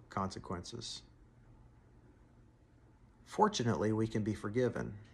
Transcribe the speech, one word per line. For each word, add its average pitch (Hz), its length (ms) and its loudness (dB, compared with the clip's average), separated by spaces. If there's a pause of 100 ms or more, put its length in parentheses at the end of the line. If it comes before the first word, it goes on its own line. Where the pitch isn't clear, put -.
(120)
consequences. - 920 -6 (2250)
Fortunately, 117 680 4
we 110 140 2
can 110 180 -2
be 101 120 0
forgiven, 113 580 0 (200)